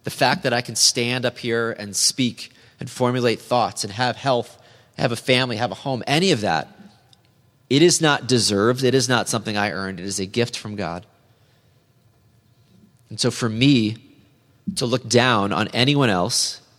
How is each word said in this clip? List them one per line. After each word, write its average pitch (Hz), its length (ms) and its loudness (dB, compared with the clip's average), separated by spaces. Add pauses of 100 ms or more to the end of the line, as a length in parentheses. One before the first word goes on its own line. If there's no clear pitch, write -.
The - 60 -8
fact 139 300 0
that 120 100 2
I 120 80 0
can 113 120 -12
stand 123 520 0
up 117 100 -4
here 117 340 -2
and 104 240 -10
speak - 560 -2 (300)
and 123 80 -10
formulate 123 540 0
thoughts 113 420 -2
and 101 80 -10
have 120 240 -2
health, 123 420 -2 (380)
have 131 160 0
a 113 40 -4
family, 127 400 0
have 113 140 -4
a 95 40 -8
home, 127 320 -6
any 165 260 2
of 117 80 2
that, 85 260 0 (1000)
it 139 140 4
is 170 180 4
not 147 260 2
deserved. 113 580 2
It 123 100 4
is 123 120 2
not 120 220 2
something 107 300 -4
I 104 120 0
earned. 95 300 -8
It 92 60 -10
is 95 120 -6
a 95 60 -4
gift 117 320 -2
from 104 200 -12
God. 87 280 -8 (2000)
And 110 100 -12
so 123 100 2
for 117 200 -2
me 113 480 4 (800)
to 127 100 -2
look 120 200 -2
down 117 460 4
on 98 220 0
anyone 135 340 2
else - 540 -2 (160)